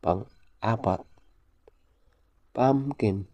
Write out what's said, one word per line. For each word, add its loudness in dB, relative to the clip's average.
Pang-apat, -4
pumpkin. 0